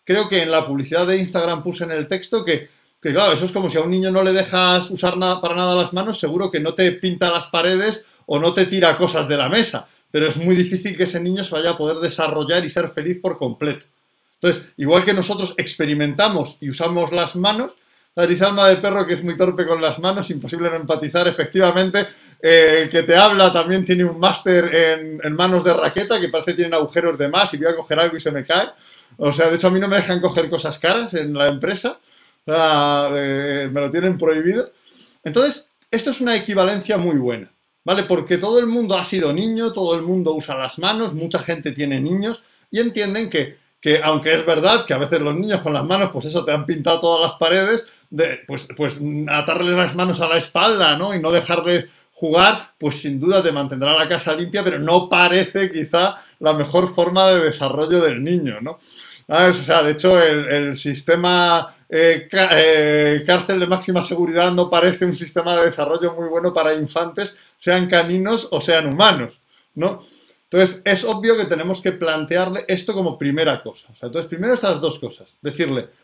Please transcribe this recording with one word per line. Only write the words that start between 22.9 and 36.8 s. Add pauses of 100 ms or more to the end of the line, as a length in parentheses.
te
habla
también
tiene
un
máster
en,
en
manos
de
raqueta,
que
parece
que
tienen
agujeros
de
más,
y
voy
a
coger
algo
y
se
me
cae. (480)
O
sea,
de
hecho,
a
mí
no
me
dejan
coger
cosas
caras
en
la
empresa. (460)
O
sea,
eh,
me
lo
tienen
prohibido. (500)
Entonces, (220)
esto
es
una
equivalencia